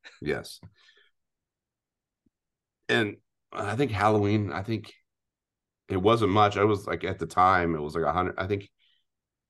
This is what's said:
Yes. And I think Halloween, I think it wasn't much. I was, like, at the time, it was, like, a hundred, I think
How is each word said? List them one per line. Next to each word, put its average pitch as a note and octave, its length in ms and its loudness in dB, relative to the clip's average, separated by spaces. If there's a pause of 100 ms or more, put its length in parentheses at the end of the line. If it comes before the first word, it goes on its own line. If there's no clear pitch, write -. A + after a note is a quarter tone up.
(220)
Yes. - 380 -8 (2250)
And A2 280 0 (360)
I G2+ 220 -6
think C3 160 0
Halloween, G#2 640 2
I F2+ 100 -6
think A2 300 -8 (960)
it G2 80 -4
wasn't G#2+ 340 4
much. G2+ 260 4
I G2 60 2
was, G#2 240 0
like, F2 160 -6
at F#2+ 160 -6
the E2 80 -6
time, F2+ 480 2
it D2+ 60 -4
was, D#2 160 -8
like, E2 80 -2
a D2 80 0
hundred, F2+ 260 -2
I F#2+ 80 -4
think G2+ 240 -4 (800)